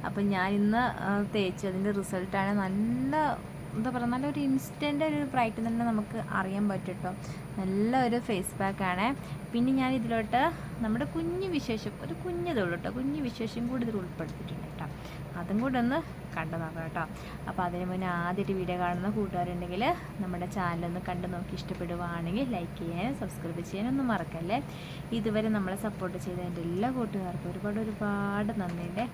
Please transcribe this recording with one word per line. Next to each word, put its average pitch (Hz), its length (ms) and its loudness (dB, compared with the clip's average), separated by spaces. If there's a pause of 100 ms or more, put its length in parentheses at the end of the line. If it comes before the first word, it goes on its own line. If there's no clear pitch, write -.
അപ്പോൾ 202 260 2
ഞാൻ 185 160 4 (100)
ഇന്ന്, 220 240 6 (220)
ആ, 196 60 2 (240)
തേച്ചു, 190 360 2
അതിൻ്റെ 196 280 2
റിസൾട്ടാണ്. 190 520 0 (120)
നല്ല, 240 500 2 (640)
എന്താ 226 160 2
പറയുക, 240 180 2
നല്ലൊരു 285 340 0
ഇൻസ്റ്റൻ്റ് 285 640 2
ഒരു 294 100 2 (140)
ബ്രൈറ്റ് 226 340 2
തന്നെ 233 240 2
നമുക്ക് 214 280 0 (200)
അറിയാൻ 190 320 2
പറ്റും 185 320 -2
കേട്ടോ. 185 80 0 (500)
നല്ല 196 320 2 (140)
ഒരു 233 120 4 (100)
ഫേസ് 190 320 0
പാക്ക് 196 300 0
ആണ്. 185 160 2 (460)
പിന്നെ 240 180 4 (100)
ഞാൻ 262 180 4
ഇതിലോട്ട് 226 420 2 (440)
നമ്മുടെ 233 300 2
കുഞ്ഞു 349 420 0
വിശേഷം, 214 360 0 (120)
ഒരു 330 180 -4
കുഞ്ഞതേ 349 420 0
ഉള്ളൂ 175 120 2
കേട്ടോ, - 200 -4
കുഞ്ഞു 277 320 0
വിശേഷം 226 420 -4
കൂടി 254 160 0
ഇതിൽ 214 140 -2
ഉൾപ്പെടുത്തിയിട്ടുണ്ട് - 680 -6
കേട്ടോ. - 200 -6 (540)
അതും 185 220 0
കൂടെ 262 200 4
ഒന്ന് 262 160 4 (380)
കണ്ടു 160 260 -2
നോക്കാം 160 220 -4
കേട്ടോ. 160 200 -2 (440)
അപ്പോൾ - 180 -2
അതിന് 175 240 0
മുന്നേ 185 240 0
ആദ്യമായിട്ട് 185 460 0
വീഡിയോ 180 220 0
കാണുന്ന 175 260 2 (100)
കൂട്ടുകാരുണ്ടെങ്കിൽ 180 680 0 (380)
നമ്മുടെ 180 240 -2 (100)
ചാനലൊന്ന് 175 520 0
കണ്ടു 180 260 -2
നോക്കി 180 240 -4
ഇഷ്ടപ്പെടുവാണെങ്കിൽ 175 1000 -2
ലൈക്ക് 170 240 -4
ചെയ്യാനും 180 400 -2
സബ്സ്ക്രൈബ് 170 500 -4
ചെയ്യാനും 214 220 -2
ഒന്നും 269 200 2
മറക്കല്ലേ. 170 460 -2 (600)
ഇതുവരെ 214 400 2
നമ്മളെ 190 280 0
സപ്പോർട്ട് 185 300 -2 (100)
ചെയ്ത 180 220 -4
എൻ്റെ 170 200 -4
എല്ലാ 196 300 2
കൂട്ടുകാർക്കും 185 540 -2
ഒരുപാട്, 208 320 -2
ഒരുപാട് 202 680 0 (100)
നന്ദിയുണ്ട്. 175 520 -2